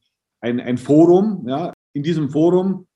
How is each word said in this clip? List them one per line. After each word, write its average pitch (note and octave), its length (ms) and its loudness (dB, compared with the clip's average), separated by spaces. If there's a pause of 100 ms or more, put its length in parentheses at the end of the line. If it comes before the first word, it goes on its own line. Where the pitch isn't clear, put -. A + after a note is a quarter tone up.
(400)
ein, A#2+ 200 -4
ein B2 180 -4
Forum, E3+ 720 2
ja. D3+ 240 -6 (200)
In C#3+ 120 -8
diesem D#3 260 -2
Forum F3+ 640 0